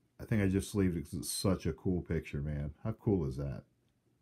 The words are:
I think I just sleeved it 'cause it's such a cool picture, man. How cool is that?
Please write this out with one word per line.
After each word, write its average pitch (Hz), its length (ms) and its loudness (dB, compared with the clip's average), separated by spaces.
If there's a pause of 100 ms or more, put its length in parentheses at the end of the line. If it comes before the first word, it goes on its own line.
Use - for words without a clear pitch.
(200)
I - 60 -12
think 107 160 2
I 95 60 4
just 95 240 2
sleeved 95 260 4
it 76 60 -4
'cause - 100 -12
it's - 160 -6
such - 360 0
a 85 80 0
cool 90 280 0
picture, 76 400 -2
man. 73 320 -4 (100)
How 110 100 -2
cool 95 320 2
is 65 120 -4
that? 69 260 -6 (580)